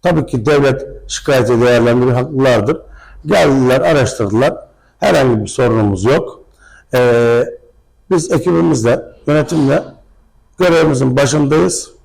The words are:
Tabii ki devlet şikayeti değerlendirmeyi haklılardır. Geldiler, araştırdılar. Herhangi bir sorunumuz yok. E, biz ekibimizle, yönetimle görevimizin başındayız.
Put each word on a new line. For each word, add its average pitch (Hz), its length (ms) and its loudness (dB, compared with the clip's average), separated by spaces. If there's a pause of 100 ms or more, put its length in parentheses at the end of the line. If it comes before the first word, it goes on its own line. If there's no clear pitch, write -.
Tabii 160 240 0
ki 117 200 -4
devlet 139 640 -2
şikayeti 123 500 0
değerlendirmeyi 120 520 2
haklılardır. 127 680 0 (460)
Geldiler, 139 540 2
araştırdılar. 131 720 0 (460)
Herhangi 135 420 0
bir 101 40 -8
sorunumuz 107 580 -2
yok. - 360 -2 (540)
E, 120 500 2 (640)
biz 175 220 -2
ekibimizle, 160 680 0 (240)
yönetimle 151 560 0 (760)
görevimizin 156 580 0
başındayız. 147 760 0 (140)